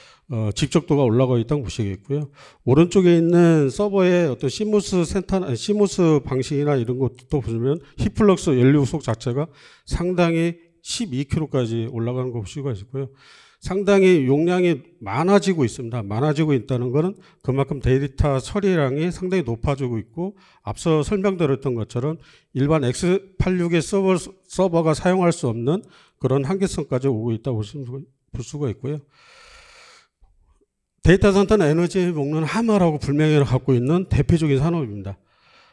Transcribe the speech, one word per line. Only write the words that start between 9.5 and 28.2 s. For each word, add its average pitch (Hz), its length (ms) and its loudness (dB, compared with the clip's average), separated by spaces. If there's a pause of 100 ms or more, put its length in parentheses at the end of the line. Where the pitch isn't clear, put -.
상당히 170 720 0 (240)
십이 143 440 -6
킬로까지 117 680 -2
올라가는 123 400 -4
거 117 80 -8
보실 110 220 -10
수가 135 100 -6
있고요. 123 380 -10 (500)
상당히 190 640 4
용량이 170 560 2 (200)
많아지고 165 640 2
있습니다. 117 360 -6
많아지고 143 520 0
있다는 123 360 -2
거는 156 240 0 (300)
그만큼 139 360 -2
데이터 135 600 0
처리량이 165 720 -2
상당히 180 320 -4
높아지고 120 560 -4
있고 175 360 -10 (280)
앞서 151 400 -2
설명드렸던 170 720 -2
것처럼 120 420 -6 (360)
일반 143 300 0
엑스팔십육의 175 1000 -2
서버, 190 340 0 (300)
서버가 165 480 0
사용할 180 360 2
수 156 160 -4
없는 120 360 -2 (340)
그런 135 260 0
한계선까지 143 640 -2
오고 113 240 -2
있다고 113 240 -4
보시면 113 280 -8
수-, 135 180 -14 (280)